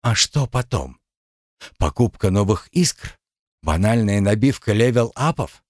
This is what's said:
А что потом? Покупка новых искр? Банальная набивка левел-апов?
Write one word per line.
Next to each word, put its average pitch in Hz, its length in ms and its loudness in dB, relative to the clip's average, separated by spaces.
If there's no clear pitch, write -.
А 113 140 0
что 139 320 -2
потом? 80 520 -6
Покупка 101 520 0
новых 98 420 0
искр? - 460 -2
Банальная 101 580 0
набивка 107 520 0
левел-апов? 120 960 -2